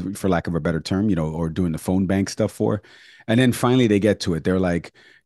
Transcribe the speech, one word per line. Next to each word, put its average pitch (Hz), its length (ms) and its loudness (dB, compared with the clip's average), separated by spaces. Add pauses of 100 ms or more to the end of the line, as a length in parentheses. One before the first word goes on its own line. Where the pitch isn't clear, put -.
(140)
for - 140 -4
lack 85 180 0
of 87 80 -4
a 82 60 -2
better 80 200 -2
term, 98 280 -2
you 95 80 0
know, 80 140 -4
or 82 180 -4
doing 82 240 -2
the 78 60 -6
phone 95 280 -2
bank 95 220 0
stuff 107 240 -2
for. 107 300 -2 (440)
And 117 140 2
then 127 120 4
finally 123 340 4
they 104 120 4
get 101 220 2
to 87 140 -2
it. 78 100 -4
They're 92 160 2
like, 87 320 -2 (340)